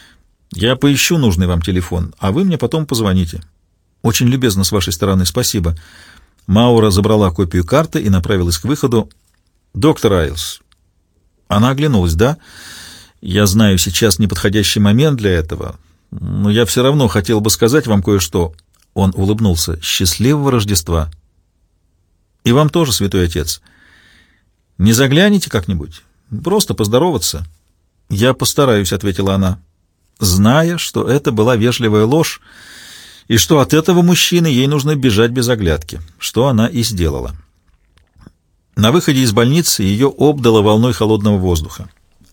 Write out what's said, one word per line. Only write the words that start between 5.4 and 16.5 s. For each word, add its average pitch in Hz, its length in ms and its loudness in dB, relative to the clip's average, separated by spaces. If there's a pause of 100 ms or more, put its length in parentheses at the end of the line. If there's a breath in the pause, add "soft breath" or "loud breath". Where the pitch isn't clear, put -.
Маура 113 440 4
забрала 104 400 2
копию 87 340 -2
карты 156 360 -2
и - 80 -2
направилась 90 500 0
к - 60 -10
выходу. 120 460 -2 (640)
«Доктор 117 380 0
Айлс». 82 480 -4 (880)
Она 107 220 2
оглянулась. 127 440 0
«Да? 123 240 0 (840 loud breath)
Я 101 260 0
знаю, 101 300 4
сейчас 98 440 0
неподходящий 104 580 -2
момент 120 400 2
для 104 140 0
этого, 78 480 -6 (320)
но 98 360 -4
я 110 160 2